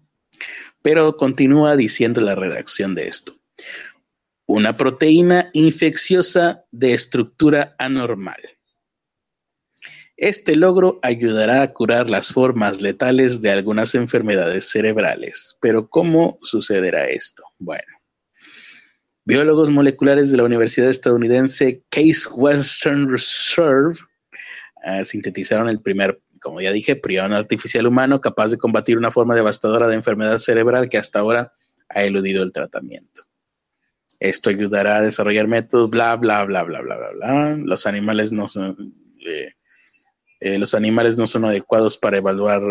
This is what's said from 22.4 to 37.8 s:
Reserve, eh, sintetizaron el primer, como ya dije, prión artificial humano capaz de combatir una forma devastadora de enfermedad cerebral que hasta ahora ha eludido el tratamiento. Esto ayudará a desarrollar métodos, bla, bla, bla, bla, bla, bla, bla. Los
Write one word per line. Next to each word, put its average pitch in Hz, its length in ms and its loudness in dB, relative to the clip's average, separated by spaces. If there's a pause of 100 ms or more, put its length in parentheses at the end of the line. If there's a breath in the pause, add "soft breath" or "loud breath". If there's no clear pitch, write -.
Reserve, 147 840 0 (920 loud breath)
eh, 95 200 -6
sintetizaron 101 640 -4
el 107 120 -4
primer, 98 400 -2 (220)
como 90 180 -12
ya 95 120 -2
dije, 107 240 -2
prión 98 360 -4
artificial 113 540 -2
humano 131 340 2
capaz 110 300 -2
de 117 80 -4
combatir 113 400 0
una 117 120 -2
forma 120 240 2
devastadora 113 540 2
de 110 60 0
enfermedad 110 440 -2
cerebral 120 500 0
que 113 100 -2
hasta 104 220 -4
ahora 117 340 -2 (340)
ha 101 160 -2
eludido 98 380 -2
el 92 100 -6
tratamiento. - 720 -12 (960)
Esto 95 320 -2
ayudará 104 460 0
a 107 60 2
desarrollar 107 460 0
métodos, 113 420 0
bla, 117 260 0
bla, 107 280 0
bla, 95 180 -4
bla, 80 200 -8
bla, 60 140 -10
bla, 57 140 -12
bla. 147 460 -4
Los 92 300 -4